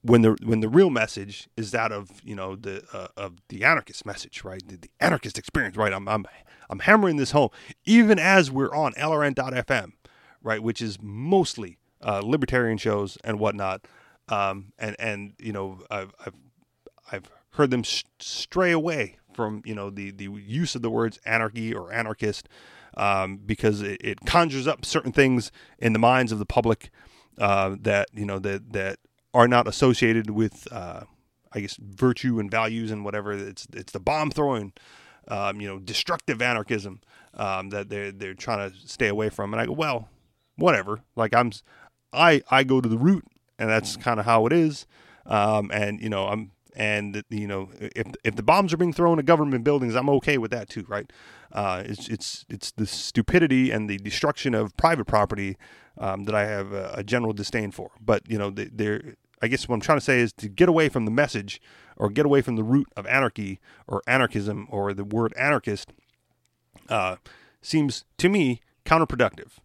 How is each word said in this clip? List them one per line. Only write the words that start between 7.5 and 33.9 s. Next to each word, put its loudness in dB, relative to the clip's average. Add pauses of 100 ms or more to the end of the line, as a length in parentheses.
even 8
as 4
we're -2
on 0
L -2
R 2
N 0
dot -2
F -4
M, -2 (480)
right? -2
Which -2
is -6
mostly, 0 (220)
uh, -2
libertarian 2
shows -2
and -4
whatnot. -2 (440)
Um, -4
and, -8
and, -8
you -8
know, -8 (100)
I've, -8 (100)
I've, -14 (760)
I've -12 (200)
heard 2
them 0
s-, -6 (160)
stray -2
away -2 (160)
from, -6
you -10
know, -10
the, -10
the -16
use -6
of -6
the -2
words -2
anarchy -2
or -10
anarchist, -4 (480)
um, 0
because 0
it, -6
it -6
conjures 2
up -4
certain -2
things 4 (260)
in 2
the 2
minds 4
of -2
the -4
public, 0 (480)
uh, 2
that, 2
you -6
know, -4
that, -6
that -6 (340)
are 8
not 4
associated 2
with, -2
uh, -12 (500)
I -6
guess, -10
virtue 0
and -6
values -2
and -6
whatever. -6
It's, -10
it's -16